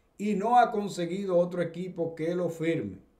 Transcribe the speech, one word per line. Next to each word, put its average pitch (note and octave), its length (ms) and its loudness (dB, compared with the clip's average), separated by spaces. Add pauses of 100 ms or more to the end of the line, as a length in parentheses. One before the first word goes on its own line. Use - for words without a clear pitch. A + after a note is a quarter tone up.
(180)
y G#3 160 -2
no A3 240 4
ha A#3 140 6
conseguido F#3 640 -2
otro F3 240 2
equipo E3+ 540 -6
que D#3+ 180 -2
lo F3 160 -2
firme. C#3+ 560 -2 (140)